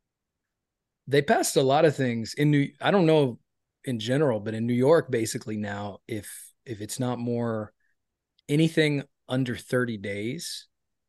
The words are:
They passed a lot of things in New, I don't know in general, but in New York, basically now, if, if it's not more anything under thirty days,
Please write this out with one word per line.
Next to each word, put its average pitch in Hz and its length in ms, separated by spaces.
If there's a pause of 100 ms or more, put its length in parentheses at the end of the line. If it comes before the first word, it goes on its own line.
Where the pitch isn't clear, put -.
(1080)
They 139 140
passed 226 360
a 147 40
lot 139 220
of 151 140
things 117 360
in 147 180
New, 143 180 (100)
I 151 120
don't 185 140
know 147 340 (440)
in 123 160
general, 123 400
but 104 140
in 110 120
New 120 80
York, 131 380
basically 113 460
now, 101 400 (100)
if, - 460 (120)
if 110 140
it's 107 180
not 123 220
more 117 540 (720)
anything 151 560 (240)
under 127 300
thirty 120 400
days, 104 720 (420)